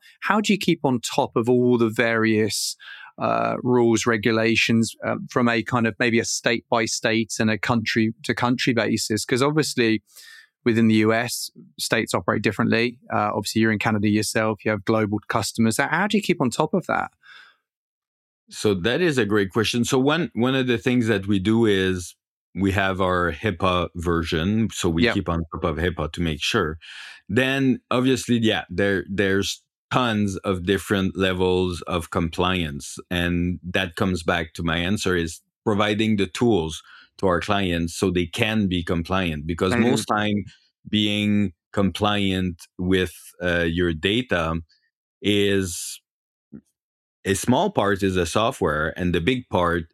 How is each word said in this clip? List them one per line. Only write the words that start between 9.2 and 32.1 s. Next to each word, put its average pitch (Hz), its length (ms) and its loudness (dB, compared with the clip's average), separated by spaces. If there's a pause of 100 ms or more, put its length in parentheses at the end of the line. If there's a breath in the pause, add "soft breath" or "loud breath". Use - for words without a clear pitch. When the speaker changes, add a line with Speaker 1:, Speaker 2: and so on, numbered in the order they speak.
Speaker 1:
'Cause 123 160 0
obviously 135 640 2 (600 loud breath)
within 113 240 4
the 110 80 6
U 110 160 4
S, 117 380 -4 (280)
states - 340 -2
operate 107 300 0
differently. 113 560 0 (140)
Uh, 107 220 0
obviously 110 260 -2
you're 110 120 4
in 104 60 0
Canada 107 300 0
yourself, 107 560 0
you 110 60 0
have 104 140 -2
global 107 440 0
customers. 113 480 0
How, 139 120 0
how 165 180 0
do 208 100 0
you 196 60 0
keep - 180 0
on 123 100 0
top - 240 0
of 185 120 -2
that? 92 260 -2 (1400 loud breath)
Speaker 2:
So 104 240 0
that 113 260 0
is 165 160 0
a 120 80 4
great 101 260 0
question. 117 340 0
So 131 140 2
one, 143 360 0
one 127 200 0
of 131 120 0
the 120 120 0
things 123 280 0
that 98 200 0
we 104 120 2
do 110 280 2
is 95 480 0 (400)
we 95 180 0
have 95 280 0
our 90 320 2
hipaa 90 640 0
version. 87 760 0
So - 180 -2
we 85 160 2
Speaker 1:
Yep. 113 100 2
Speaker 2:
keep 92 140 -2
on 85 240 0
top 82 120 -6
of 80 120 -2
hipaa 80 360 -4
to - 80 -6
make 80 220 -4
sure. 80 360 -2 (500 loud breath)
Then 131 520 0 (100)
obviously, 123 480 0
yeah, 107 300 0
there, 98 400 0
there's 98 540 0 (280)
tons 107 480 0
of 95 260 -4
different 95 520 0
levels 92 640 0
of 87 280 -6